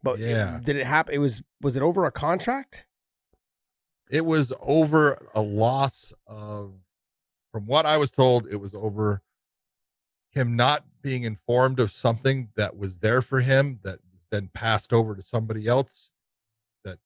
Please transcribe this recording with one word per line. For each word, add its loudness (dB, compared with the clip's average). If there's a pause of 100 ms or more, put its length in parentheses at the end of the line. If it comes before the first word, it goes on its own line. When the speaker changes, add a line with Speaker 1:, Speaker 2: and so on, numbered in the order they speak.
Speaker 1:
But -4
it -4
Speaker 2:
Yeah. -2
Speaker 1:
did -2
it -4
happen? 0
It -2
was, -2 (180)
was -2
it -2
over 2
a -2
contract? -6 (1200)
Speaker 2:
It 0
was 0
over 2
a 0
loss 0 (120)
of, -14 (760)
from -10
what 2
I 4
was 2
told, 4
it -8
was -14
over -2 (1080)
him -2
not 2 (160)
being -6
informed 2
of 2
something 0
that -4
was -8
there 2
for -2
him 2
that -10 (120)
was -20 (100)
then -4
passed -2
over 2
to -16
somebody -6
else -2 (720)
that -12